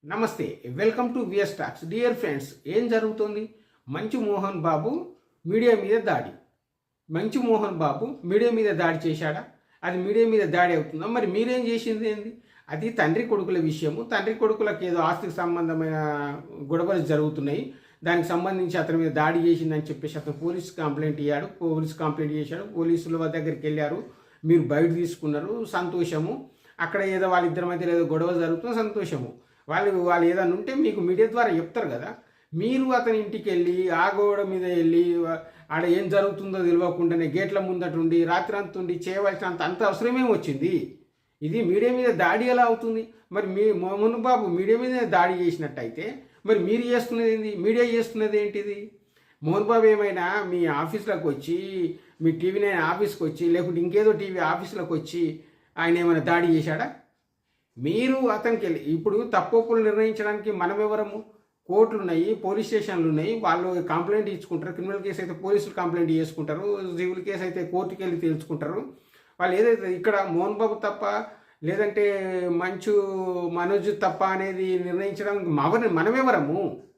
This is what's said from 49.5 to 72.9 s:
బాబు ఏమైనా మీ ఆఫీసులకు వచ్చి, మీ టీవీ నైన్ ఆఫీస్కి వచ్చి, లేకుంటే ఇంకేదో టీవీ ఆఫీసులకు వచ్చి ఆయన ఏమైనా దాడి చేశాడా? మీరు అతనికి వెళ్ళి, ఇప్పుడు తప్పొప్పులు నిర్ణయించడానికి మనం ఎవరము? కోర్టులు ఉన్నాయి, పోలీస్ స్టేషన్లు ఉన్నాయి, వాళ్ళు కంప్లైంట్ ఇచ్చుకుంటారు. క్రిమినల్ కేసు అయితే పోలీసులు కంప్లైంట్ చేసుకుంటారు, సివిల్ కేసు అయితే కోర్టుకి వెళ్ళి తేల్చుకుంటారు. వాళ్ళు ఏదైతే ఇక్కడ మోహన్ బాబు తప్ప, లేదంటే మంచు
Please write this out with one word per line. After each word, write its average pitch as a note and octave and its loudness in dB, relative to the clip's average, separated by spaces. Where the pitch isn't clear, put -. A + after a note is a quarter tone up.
బాబు A3+ 6
ఏమైనా G3+ 4
మీ F3+ -2
ఆఫీసులకు E3 -2
వచ్చి, D3+ -4
మీ E3 4
టీవీ F#3 0
నైన్ G3 2
ఆఫీస్కి F3+ 0
వచ్చి, D#3+ -2
లేకుంటే E3+ 2
ఇంకేదో G3+ 4
టీవీ F#3+ -2
ఆఫీసులకు F3 -2
వచ్చి D#3+ -2
ఆయన E3+ 2
ఏమైనా E3+ 4
దాడి E3+ 2
చేశాడా? D#3+ 2
మీరు A3 2
అతనికి A3 0
వెళ్ళి, D#3+ 0
ఇప్పుడు G3 0
తప్పొప్పులు A3+ 4
నిర్ణయించడానికి G#3+ 0
మనం G3+ -2
ఎవరము? G#3+ -2
కోర్టులు A3 4
ఉన్నాయి, F3 0
పోలీస్ G3+ -2
స్టేషన్లు F#3+ 0
ఉన్నాయి, D#3+ 0
వాళ్ళు F3+ 0
కంప్లైంట్ G3 0
ఇచ్చుకుంటారు. F3+ -6
క్రిమినల్ F#3+ -6
కేసు G3 -6
అయితే F3+ -6
పోలీసులు G3 0
కంప్లైంట్ E3+ 0
చేసుకుంటారు, D#3+ -2
సివిల్ F#3 -4
కేసు F#3+ -4
అయితే F3+ -4
కోర్టుకి F#3 -4
వెళ్ళి F3 -2
తేల్చుకుంటారు. D#3+ -4
వాళ్ళు F3+ 0
ఏదైతే G#3 2
ఇక్కడ F#3 0
మోహన్ F#3+ 0
బాబు G#3+ 0
తప్ప, G#3 -4
లేదంటే G3+ 0
మంచు F#3 -2